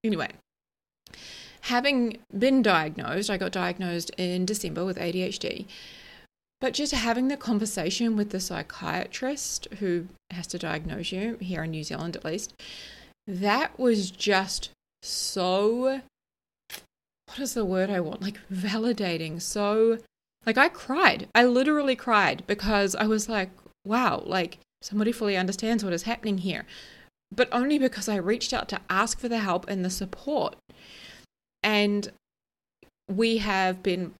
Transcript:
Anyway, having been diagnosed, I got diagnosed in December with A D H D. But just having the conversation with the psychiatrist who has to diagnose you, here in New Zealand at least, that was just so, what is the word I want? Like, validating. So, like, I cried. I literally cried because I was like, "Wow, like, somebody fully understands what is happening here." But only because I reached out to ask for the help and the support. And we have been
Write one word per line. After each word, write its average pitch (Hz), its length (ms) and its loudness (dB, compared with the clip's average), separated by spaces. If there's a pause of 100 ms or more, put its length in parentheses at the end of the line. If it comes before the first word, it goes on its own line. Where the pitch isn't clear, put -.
Anyway, 175 260 0 (1300)
having 240 580 2 (180)
been 262 240 6
diagnosed, 175 680 2
I 196 80 0
got 185 160 -2
diagnosed 180 640 -2
in 180 280 0
December 180 400 -2
with 185 140 -4
A 170 120 -2
D 185 120 -2
H 196 160 -4
D. - 260 -6 (960)
But 262 140 -2
just 285 200 -2
having 233 340 2
the 285 80 0
conversation 214 800 0
with 208 140 0
the 185 100 -4
psychiatrist 180 1300 -6 (120)
who 175 280 -2 (240)
has 175 160 -8
to 180 100 -8
diagnose 156 540 -6
you, 208 300 -4
here 175 240 -4
in 165 60 -4
New 156 120 -6
Zealand 160 320 -6
at - 80 -12
least, 165 300 -6 (760)
that 202 500 0
was 214 340 2
just 190 580 0 (320)
so, 220 1000 0 (1200)
what - 140 -14
is 269 140 -4
the 220 120 0
word 185 240 2
I 190 100 0
want? 160 220 -4
Like, 208 180 -6 (100)
validating. 185 920 -2
So, 220 560 2 (480)
like, 226 120 2
I 294 120 6
cried. - 680 2
I 240 80 10
literally 262 540 4
cried 190 500 2
because 202 480 2
I 214 120 2
was 214 200 2
like, 202 220 -2 (340)
"Wow, 220 420 2
like, 180 340 -2 (220)
somebody 214 300 2
fully 208 240 0
understands 196 480 0
what 190 80 -2
is 175 120 -2
happening 220 340 -2
here." 180 280 -4 (640)
But 240 220 2
only 277 260 2
because 254 300 0
I 214 80 0
reached 202 380 -2
out - 160 -4
to 202 100 -4 (100)
ask 202 300 2
for 247 80 -4
the 233 120 0
help 185 280 0
and 190 160 -2
the 185 60 0
support. 196 680 -4 (1040)
And 208 480 2 (1000)
we 226 300 2
have 190 440 0
been 180 360 -2